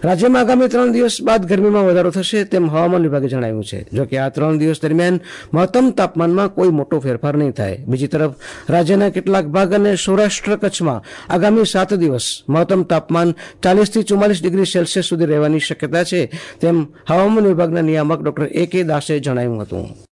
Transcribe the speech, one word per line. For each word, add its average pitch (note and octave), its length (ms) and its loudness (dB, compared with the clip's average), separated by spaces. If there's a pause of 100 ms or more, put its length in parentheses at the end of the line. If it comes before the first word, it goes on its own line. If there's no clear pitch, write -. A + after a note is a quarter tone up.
રાજ્યમાં A3+ 380 2
આગામી B3 260 4
ત્રણ A#3+ 240 2
દિવસ A#3 300 0
બાદ G#3+ 240 2
ગરમીમાં G3+ 400 2
વધારો F3+ 240 4
થશે, G3 340 -2
તેમ F3+ 260 0
હવામાન E3+ 320 2
વિભાગે C#3+ 260 0
જણાવ્યું A#2 360 -4
છે. G2 300 -10
જો C3+ 120 -2
કે, C3 120 -6
આ C3+ 120 -2
ત્રણ D3+ 280 -2
દિવસ D#3 240 0
દરમિયાન E3+ 380 0 (340)
મહત્તમ A#3 380 2
તાપમાનમાં F3+ 600 0
કોઈ F#3 160 2
મોટો D3+ 300 0
ફેરફાર C3+ 380 -2
નહીં D3 140 0
થાય. G2 260 -4 (100)
બીજી C3 200 -2
તરફ, D#3 260 -2 (360)
રાજ્યના F#3+ 400 2
કેટલાક G3 360 -2
ભાગ F3+ 280 0
અને G#3 220 2
સૌરાષ્ટ્ર G3+ 600 0
કચ્છમાં E3 480 -4 (260)
આગામી G#3 360 2
સાત F#3 280 0
દિવસ D3+ 560 -2
મહત્તમ E3+ 340 2
તાપમાન E3+ 520 0 (280)
ચાલીસથી G#3 400 2
ચુમ્માલીસ G#3 380 2
ડિગ્રી F3 240 0
સેલ્સિયસ F3 400 -2
સુધી E3+ 200 0
રહેવાની D3+ 340 2
શક્યતા D#3 440 -2
છે, E3+ 280 -2 (300)
તેમ E3 260 2 (220)
હવામાન G3+ 380 4
વિભાગના E3+ 340 0
નિયામક D#3 420 0
ડોક્ટર D3 200 -4
એ E3 220 -2
કે F3+ 180 -2
દાસે D3+ 360 -2
જણાવ્યું B2 420 -4
હતું. F#2+ 280 -8 (240)